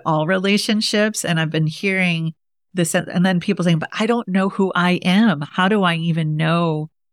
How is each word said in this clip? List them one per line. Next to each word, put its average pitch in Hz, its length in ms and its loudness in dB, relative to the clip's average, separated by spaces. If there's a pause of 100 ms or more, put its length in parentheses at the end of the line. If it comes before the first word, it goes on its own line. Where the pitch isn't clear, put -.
all 156 220 0
relationships. 208 1000 0
And 170 140 0
I've 160 100 -2
been 156 160 0
hearing 170 720 -2 (400)
this, 175 200 0
and 175 280 0
then 185 160 2
people 185 240 -2
saying, 170 140 4
"But 156 120 -4 (100)
I 220 80 0
don't 233 200 0
know 190 220 0
who 190 240 0
I 180 200 2 (100)
am. 185 380 2
How 185 260 0
do 208 160 2
I 170 120 2
even 160 400 0
know 160 540 0 (240)